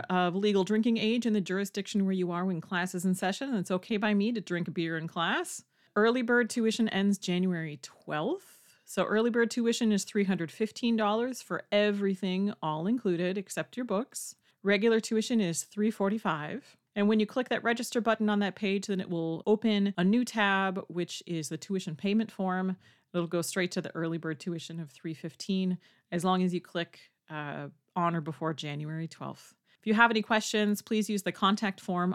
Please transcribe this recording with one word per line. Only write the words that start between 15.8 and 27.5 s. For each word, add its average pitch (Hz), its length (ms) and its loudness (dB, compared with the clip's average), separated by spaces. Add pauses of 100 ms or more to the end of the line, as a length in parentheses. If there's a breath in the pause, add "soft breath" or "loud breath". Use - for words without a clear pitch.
forty-five. 196 840 -4 (200)
And 208 100 4
when 220 140 6
you 214 60 2
click 247 240 -4
that - 120 -2
register 233 380 -2
button 220 280 2
on 208 120 2
that 196 160 -2
page, 196 320 -2
then 196 100 0
it - 100 -6
will 165 380 -4
open 208 500 2
a 175 60 0
new 226 220 4
tab, 196 640 0
which 170 360 -6
is 165 260 -6
the 160 60 -6
tuition 185 380 -6
payment 214 380 -2
form. 185 440 -2 (380 soft breath)
It'll 170 140 -2
go 170 140 -2
straight 180 300 -2
to 190 80 -4
the - 140 -10
early 165 240 -4
bird 160 220 -6
tuition 170 400 -8
of 151 100 -12
three - 240 -10
fifteen, 185 640 -2 (320 soft breath)
as 170 140 -4
long 185 180 2
as 180 100 2
you 175 80 -2
click, - 380 -8 (320)
uh, 147 380 -10 (280)